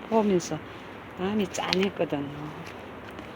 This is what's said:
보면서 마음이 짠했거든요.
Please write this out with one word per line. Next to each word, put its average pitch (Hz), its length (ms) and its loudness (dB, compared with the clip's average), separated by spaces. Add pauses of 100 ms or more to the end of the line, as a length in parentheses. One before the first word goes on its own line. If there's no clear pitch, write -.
보면서 202 500 6 (580)
마음이 196 300 2
짠했거든요. 175 800 2 (1080)